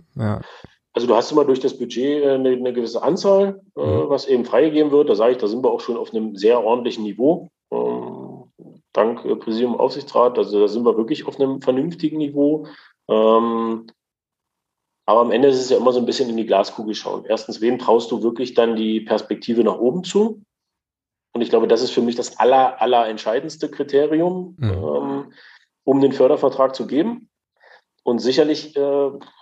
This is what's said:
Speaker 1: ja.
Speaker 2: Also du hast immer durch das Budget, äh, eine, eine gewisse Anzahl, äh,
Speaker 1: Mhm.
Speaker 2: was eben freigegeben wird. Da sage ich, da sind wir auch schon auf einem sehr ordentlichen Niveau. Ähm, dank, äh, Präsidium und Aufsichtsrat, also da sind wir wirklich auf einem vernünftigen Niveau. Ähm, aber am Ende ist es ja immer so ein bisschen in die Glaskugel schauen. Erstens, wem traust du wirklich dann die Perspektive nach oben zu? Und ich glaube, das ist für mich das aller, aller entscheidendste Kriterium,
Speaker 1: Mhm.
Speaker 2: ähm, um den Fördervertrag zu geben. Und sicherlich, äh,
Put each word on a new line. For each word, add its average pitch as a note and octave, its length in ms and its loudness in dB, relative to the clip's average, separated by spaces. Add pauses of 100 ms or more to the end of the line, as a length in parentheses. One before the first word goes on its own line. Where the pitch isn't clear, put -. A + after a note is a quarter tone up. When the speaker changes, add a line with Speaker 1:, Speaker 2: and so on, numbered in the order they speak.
(160)
Speaker 1:
ja. G#2+ 240 -4 (540)
Speaker 2:
Also A#2+ 120 -2
du A#2+ 80 4
hast A#2+ 180 2
immer D3 120 4
durch C3 160 2
das C3+ 160 -2
Budget, C#3 480 -2
äh, C#3 60 4
eine, C3 180 0
eine B2 240 0
gewisse A#2 300 -4
Anzahl, G3 580 2 (160)
äh, - 40 -6
Speaker 1:
Mhm. D3+ 280 0
Speaker 2:
was C#3 180 -2
eben A#2+ 200 2
freigegeben D3+ 440 2
wird. D3 200 4
Da G#2+ 60 2
sage A2+ 160 4
ich, B2+ 60 -2
da G#2 100 -2
sind A#2 140 -4
wir B2+ 80 2
auch A#2 100 -2
schon A#2 180 -6
auf A2 160 -8
einem A2 200 -4
sehr A2 300 2
ordentlichen A#2 400 -2
Niveau. A2+ 460 0 (200)
Ähm, A#2+ 720 -6 (480)
dank, A#2 320 0
äh, B2 100 -2
Präsidium A2+ 400 -2
und - 60 -2
Aufsichtsrat, B2 580 0
also G2+ 220 0
da G#2 80 4
sind A2+ 160 -4
wir A2+ 120 2
wirklich A2+ 300 -4
auf - 140 -6
einem C3+ 200 -2
vernünftigen D#3 580 -4
Niveau. C#3+ 500 -2 (400)
Ähm, A2+ 800 0 (1160)
aber A2 160 4
am A#2+ 120 0
Ende B2+ 160 6
ist C3 100 4
es B2+ 100 -6
ja B2+ 80 4
immer B2 160 4
so B2 60 2
ein A#2+ 80 -2
bisschen A#2+ 240 -2
in A2+ 60 -4
die A2 100 -2
Glaskugel G#2 480 0
schauen. F#2+ 320 -10
Erstens, G#2+ 340 -4
wem A2+ 200 0
traust A#2 320 2
du G#2+ 100 -4
wirklich A#2 320 -4
dann A#2 220 2
die A2 240 -2
Perspektive A2 640 -2
nach G#2 140 0
oben D#3 260 -2
zu? A3 380 0 (920)
Und A#2+ 80 -2
ich A2 80 -4
glaube, A2+ 160 2
das A2+ 160 4
ist B2 80 -4
für B2 120 0
mich A#2 120 0
das - 240 -8
aller, B2+ 420 4
aller A#2 280 2
entscheidendste C3 600 -6
Kriterium, D#3 920 -2
Speaker 1:
Mhm. A#2 120 -2
Speaker 2:
ähm, F#2 640 -4 (500)
um C3 180 2
den C3+ 120 4
Fördervertrag C#3 640 2
zu A#2 100 -8
geben. F3 420 -4 (760)
Und A#2+ 160 0
sicherlich, D3 560 0
äh, C#3 340 0 (320)